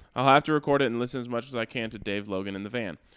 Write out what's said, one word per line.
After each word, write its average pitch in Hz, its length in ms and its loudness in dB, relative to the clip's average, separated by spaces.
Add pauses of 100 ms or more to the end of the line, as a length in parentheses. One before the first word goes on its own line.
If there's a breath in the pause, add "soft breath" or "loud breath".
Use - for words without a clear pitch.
(160 soft breath)
I'll 123 100 0
have 139 180 8
to 156 100 0
record 139 280 2
it 131 60 4
and 117 120 -2
listen 123 200 -4
as 120 100 -8
much 120 180 -4
as 135 80 -10
I 113 100 -2
can 113 260 -6
to 113 80 -12
Dave 101 280 -4
Logan 98 280 -4
in 95 80 -8
the 104 60 -10
van." 107 280 -6 (200 soft breath)